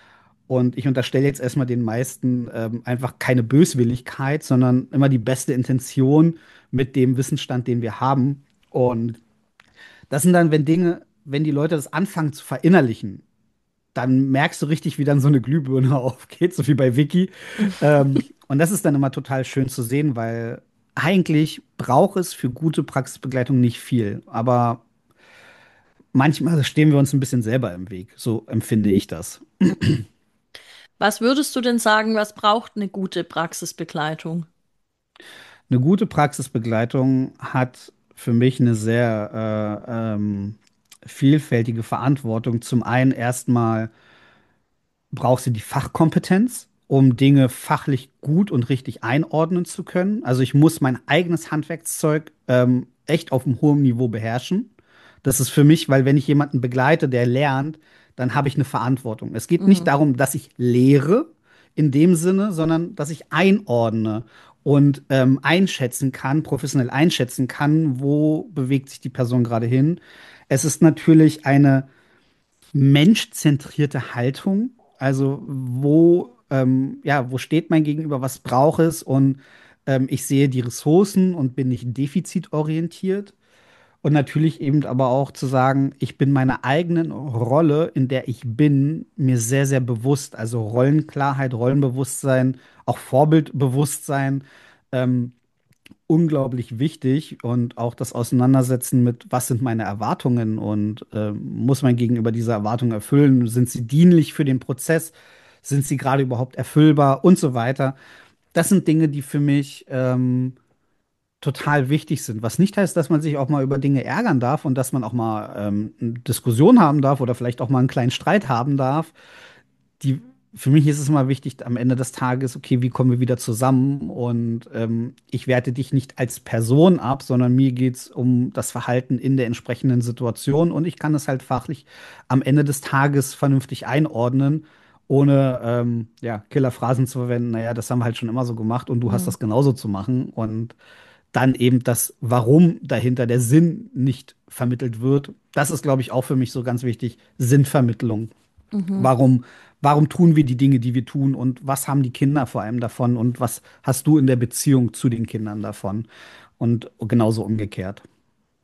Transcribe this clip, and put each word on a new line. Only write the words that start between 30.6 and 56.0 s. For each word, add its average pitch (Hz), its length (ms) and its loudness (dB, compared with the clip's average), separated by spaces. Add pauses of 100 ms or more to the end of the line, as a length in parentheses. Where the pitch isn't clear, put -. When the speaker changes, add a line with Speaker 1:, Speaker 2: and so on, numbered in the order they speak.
Speaker 2:
Was 208 220 -2
würdest 269 360 0
du 254 40 -4
denn 240 180 0
sagen, 220 360 0
was 214 200 -4
braucht 220 420 -2
eine 202 120 -4
gute 185 360 -6
Praxisbegleitung? 160 1200 -8 (1200)
Speaker 1:
Eine 123 100 2
gute 190 260 2
Praxisbegleitung 131 1300 -2
hat - 540 -6 (220)
für - 180 -6
mich 123 280 2
eine 120 140 2
sehr, 110 1120 -2
äh, 113 280 -6
ähm, 104 420 -6 (500)
vielfältige 120 760 0
Verantwortung. 117 800 -4
Zum 120 200 -2
einen 127 300 2
erstmal 117 800 -2 (1200)
braucht 127 320 0
sie 127 80 -2
die 110 80 -6
Fachkompetenz, - 1080 -2 (180)
um 135 300 4
Dinge 135 320 4
fachlich - 600 -4 (100)
gut 180 300 0
und 120 180 -2
richtig 127 360 -6
einordnen 160 600 0
zu - 200 -12
können. 202 400 -4
Also 127 180 0
ich 127 120 0
muss 156 260 4
mein 127 260 0
eigenes 170 440 0
Handwerkszeug, 156 840 -4 (160)
ähm, 127 380 2 (200)
echt 165 260 -2
auf 131 140 -2
einem 127 140 -2
hohen 147 220 4
Niveau 123 260 2
beherrschen. 113 640 -6 (520)
Das - 180 0
ist 131 100 -4
für 147 140 4
mich, 156 240 4
weil 135 160 4